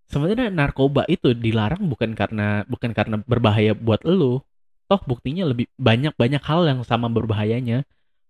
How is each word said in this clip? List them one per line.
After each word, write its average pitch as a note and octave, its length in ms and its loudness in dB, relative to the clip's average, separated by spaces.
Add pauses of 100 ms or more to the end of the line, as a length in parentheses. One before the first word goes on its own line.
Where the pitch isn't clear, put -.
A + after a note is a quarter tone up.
sebenarnya G#3 400 -2
narkoba C#3+ 560 0
itu C#3 320 0
dilarang A2+ 480 -2
bukan A2+ 320 -2
karena, G#2 480 -2
bukan B2 300 -6
karena G#2+ 260 -2
berbahaya A2 560 2
buat A2+ 300 0
lu. C#3 340 2 (480)
Toh G3 160 2
buktinya C#3+ 400 -4
lebih B2 320 -2
banyak, B2+ 400 2
banyak C3+ 240 2
hal E3+ 240 2
yang C3 220 0
sama A#2+ 240 0
berbahayanya, A2+ 720 -2 (440)